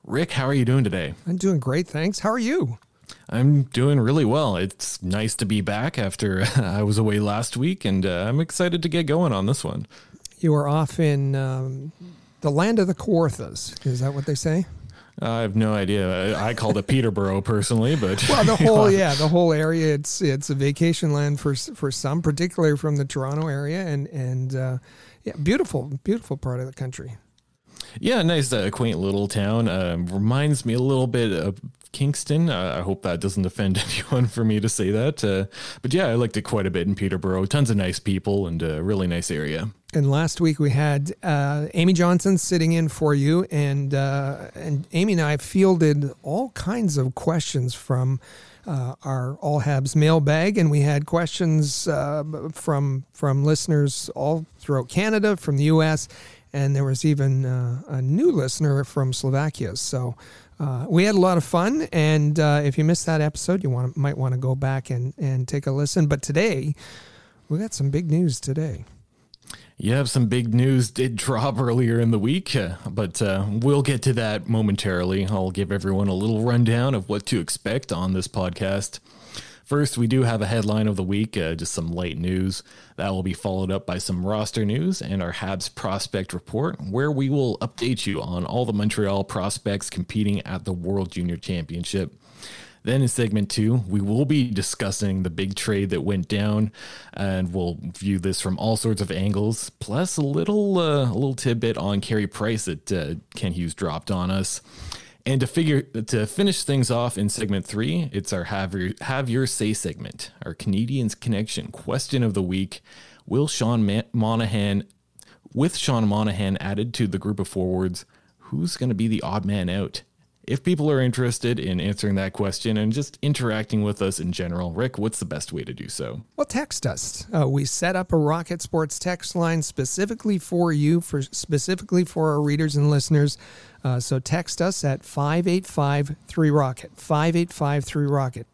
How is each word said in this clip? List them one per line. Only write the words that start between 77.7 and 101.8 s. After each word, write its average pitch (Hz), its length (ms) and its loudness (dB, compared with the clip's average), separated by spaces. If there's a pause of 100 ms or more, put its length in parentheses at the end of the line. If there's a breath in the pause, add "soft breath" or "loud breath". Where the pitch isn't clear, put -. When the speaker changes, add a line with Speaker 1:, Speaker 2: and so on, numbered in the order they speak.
Speaker 1:
on 92 200 -2
this 92 140 -2
podcast. 95 680 -4 (680 loud breath)
First, 143 360 0
we 120 80 2
do 127 160 4
have 113 180 2
a 104 60 0
headline 107 400 0
of 101 80 0
the 92 80 -2
week, 101 340 -2
uh, 82 160 -2
just 82 200 -6
some 85 180 -4
light 87 260 -4
news. 92 460 -2 (320 loud breath)
That 98 160 -2
will 95 100 -2
be 90 120 -4
followed 95 360 -4
up 95 160 -4
by 90 140 -6
some 90 260 -4
roster 107 400 -2
news 156 340 -2
and 95 220 -4
our 87 100 -4
Habs 95 420 -6
prospect 98 600 -6
report, - 480 -6
where 127 300 -2
we 135 180 0
will 131 300 0
update - 480 -4
you 87 120 -2
on 87 260 -4
all 120 200 -2
the 113 80 -4
Montreal 101 520 0
prospects 101 680 -4
competing 101 500 -2
at 90 240 -8
the 95 80 -4
World 92 380 -4
Junior 87 260 -4
Championship. 85 800 -6 (640 loud breath)
Then 135 220 2
in 123 60 2
segment 107 420 0
two, 110 360 2
we 98 140 0
will 113 240 2
be 135 240 2
discussing 98 720 -2
the 90 80 -2
big 95 240 -4
trade 98 380 0
that 85 100 0
went 92 260 -2
down, 107 440 0 (420 loud breath)
and 92 400 -2
we'll 87 260 -2
view 95 380 -4
this 90 240 -2
from 92 160 -2
all 113 180 0
sorts 104 260 -2
of 85 100 -4
angles, 101 580 -2
plus 151 480 -4
a 151 60 0
little, 185 560 0
uh, 147 240 2
a 120 100 0
little 135 220 0
tidbit 117 420 -2
on 98 240 0